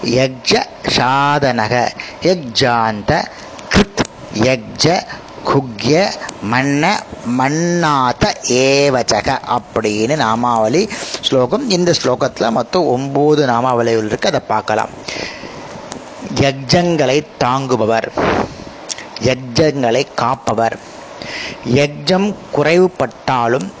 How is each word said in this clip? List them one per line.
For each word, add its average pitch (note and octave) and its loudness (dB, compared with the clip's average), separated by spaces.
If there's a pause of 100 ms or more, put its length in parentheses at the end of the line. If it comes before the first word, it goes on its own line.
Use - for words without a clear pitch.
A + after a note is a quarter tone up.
(180)
யக்ஜசாதனக, C3 0 (540)
யக்ஜாந்த, A#2+ 0 (480)
கிருத், G3+ 2 (440)
யக்ஜ, A2 -2 (640)
குக்ய, B2+ 0 (580)
மன்ன, C#3+ 2 (480)
மன்னாத D3+ 2 (340)
ஏவச்சக C3+ 2 (260)
அப்படின்னு A2 0
நாமாவளி A#2+ 2 (440)
ஸ்லோகம். C3+ 2 (120)
இந்த F3 4 (100)
ஸ்லோகத்துல B2 0
மொத்தம் C#3+ 0
ஒன்பது C#3 2
நாமாவளிகள் A#2 2
இருக்கு, C#3+ 0
அதை - 0 (120)
பார்க்கலாம். G#2+ 0 (1500)
யக்ஜங்களை C#3 2 (260)
தாங்குபவர், B2 2 (1200)
யக்ஜங்களை C3 2 (180)
காப்பவர், A#2 0 (1000)
யக்ஜம் D3 0 (280)
குறைவுபட்டாலும் D3 2 (120)